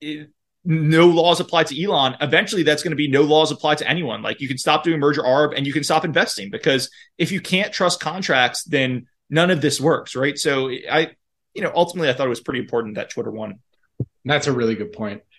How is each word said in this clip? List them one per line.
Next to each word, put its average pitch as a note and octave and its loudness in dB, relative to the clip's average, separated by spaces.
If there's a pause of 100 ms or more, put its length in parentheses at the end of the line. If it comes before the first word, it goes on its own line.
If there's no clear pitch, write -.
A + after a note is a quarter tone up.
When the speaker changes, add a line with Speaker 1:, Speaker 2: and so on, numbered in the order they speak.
Speaker 1:
it, D3+ -12 (380)
no D#3+ 6
laws E3+ 4
apply E3+ 2
to D#3 -4
Elon," D3+ 0
eventually F3 0
that's D3 2
gonna D#3+ -4
be D3+ 0
no C#3 4
laws D3+ 4
apply D3+ 0
to D3 -6
anyone. B2+ -4
Like, A2 -6
you C3+ -8
can C3+ -4
stop D3+ 0
doing E3 0
merger D3 2
arb C#3+ 2
and C#3 -4
you C#3+ -4
can C#3+ -2
stop D#3 2
investing, E3 -2
because B2+ 0 (280)
if E3 -2
you F#3+ -4
can't F#3 -2
trust F3 0
contracts, D#3 0
then C3 -2 (220)
none E3 2
of E3+ 2
this C#3 0
works, C#3 0
right? C#3+ -2
So C3+ -2
I, C3 -2 (380)
you F#3 -8
know, E3+ -2
ultimately F3 0
I B2 0
thought C3+ -2
it B2+ -2
was A#2 -6
pretty B2+ -6
important A2 -6
that A2 -8
Twitter A2 -8
won. G#2+ -12 (640)
Speaker 2:
That's C#3+ 0
a C#3+ 0
really A2+ 0
good G#2 -8
point. G#2 -10 (180)